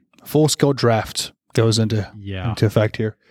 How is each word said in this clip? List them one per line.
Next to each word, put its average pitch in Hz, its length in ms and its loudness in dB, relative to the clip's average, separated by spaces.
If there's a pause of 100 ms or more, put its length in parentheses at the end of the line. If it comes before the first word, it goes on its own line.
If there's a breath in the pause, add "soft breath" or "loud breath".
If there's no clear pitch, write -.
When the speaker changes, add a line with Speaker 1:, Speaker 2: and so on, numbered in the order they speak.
(260)
Speaker 1:
full-scale 147 480 2
draft 113 580 0 (220)
goes 113 260 2
into, 107 400 -2
Speaker 2:
Yeah. 98 300 -6
Speaker 1:
into 110 160 0
effect 107 320 0
here. 110 180 -4 (160 soft breath)